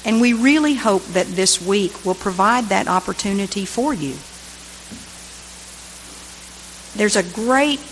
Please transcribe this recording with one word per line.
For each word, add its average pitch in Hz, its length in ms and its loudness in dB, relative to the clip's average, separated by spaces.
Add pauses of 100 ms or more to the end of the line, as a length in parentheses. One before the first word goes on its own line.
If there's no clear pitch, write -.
And 220 160 2
we 240 140 6
really 285 420 6
hope 202 280 2 (100)
that 180 140 2
this 185 340 2
week 190 440 0
will 185 100 0
provide 208 500 2
that 196 220 0
opportunity 196 800 -2
for 262 280 0
you. 143 220 -4 (2750)
There's 208 200 2
a 202 80 4
great 262 560 2 (120)